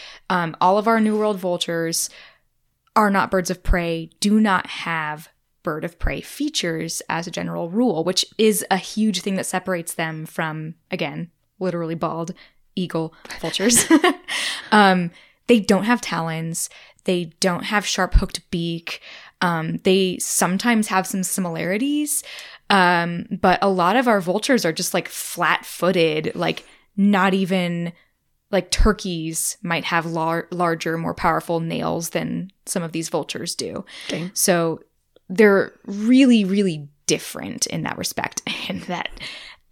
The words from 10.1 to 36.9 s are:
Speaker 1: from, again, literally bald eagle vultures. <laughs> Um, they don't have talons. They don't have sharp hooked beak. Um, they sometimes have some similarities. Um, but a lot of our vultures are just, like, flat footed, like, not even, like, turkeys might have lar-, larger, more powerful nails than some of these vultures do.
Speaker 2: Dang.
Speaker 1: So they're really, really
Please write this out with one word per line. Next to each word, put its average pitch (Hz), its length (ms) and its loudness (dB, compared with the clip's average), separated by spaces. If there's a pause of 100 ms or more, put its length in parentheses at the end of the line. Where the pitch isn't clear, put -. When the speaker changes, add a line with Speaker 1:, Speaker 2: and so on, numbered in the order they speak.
Speaker 1:
from, 160 480 -6 (160)
again, 165 380 -6 (300)
literally 170 360 -4
bald 165 380 -4 (420)
eagle 165 380 -4 (280)
vultures. 226 480 2
<laughs> 320 60 8 (760)
Um, 185 380 6 (380)
they 240 120 8
don't 190 260 2
have 233 140 2
talons. 165 720 -6 (360)
They 175 340 0
don't 180 240 -2
have 208 240 -2
sharp 185 260 0
hooked - 380 2
beak. 170 500 -6 (400)
Um, 170 360 -2
they 185 420 2
sometimes 208 680 0
have 190 180 0
some 190 160 -2
similarities. 202 1000 -2 (460)
Um, 175 560 4 (160)
but 180 220 6
a 202 60 4
lot 185 260 2
of 254 120 2
our 208 140 4
vultures 196 440 2
are 165 60 2
just, 170 220 -4
like, 175 140 0
flat - 580 0
footed, 165 680 0
like, 165 300 -4 (300)
not 196 380 4
even, 175 600 -2 (580)
like, 185 180 0
turkeys 170 920 0
might 170 220 -4
have 165 200 0
lar-, 165 460 -2
larger, 165 480 -2
more 165 160 -4
powerful 165 460 0
nails 165 500 -4
than 165 400 -4 (160)
some 170 160 -4
of 160 80 -8
these 165 180 -6
vultures 165 460 -6
do. 92 280 -8 (240)
Speaker 2:
Dang. 170 280 -6
Speaker 1:
So 170 460 0 (480)
they're 196 440 6 (140)
really, 233 580 6
really 180 440 0 (180)